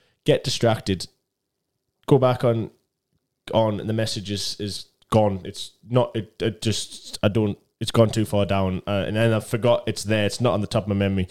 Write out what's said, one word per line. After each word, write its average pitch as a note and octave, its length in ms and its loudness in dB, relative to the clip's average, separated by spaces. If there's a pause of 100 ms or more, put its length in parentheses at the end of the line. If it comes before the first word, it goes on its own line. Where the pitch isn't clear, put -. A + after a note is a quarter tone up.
(240)
Get - 200 2
distracted. A2 640 0 (1000)
Go C#3+ 120 4
back B2+ 260 2
on, A2+ 260 0 (840)
on, G#2+ 280 2
and G2 80 -6
the A2 40 -2
message A2 380 -4
is, G2+ 300 -6
is G2+ 260 -8 (240)
gone. G#2 320 4
It's - 300 -14 (180)
not, B2 240 2
it, - 260 -8
it G#2 220 -2
just, - 580 -6
I - 60 4
don't, G#2 320 0 (220)
it's A2+ 100 -6
gone A2+ 200 4
too A2 140 0
far G2+ 220 0
down. F#2+ 400 0
Uh, G2 220 -2
and G#2 80 -4
then A2+ 160 2
I A2 80 0
forgot A#2 480 0
it's - 160 -4
there. G#2 200 2
It's - 160 -2
not A#2 120 2
on G2+ 80 0
the G2+ 80 -4
top G#2+ 160 -2
of F#2+ 40 -6
my G2+ 60 0
memory. G2 360 0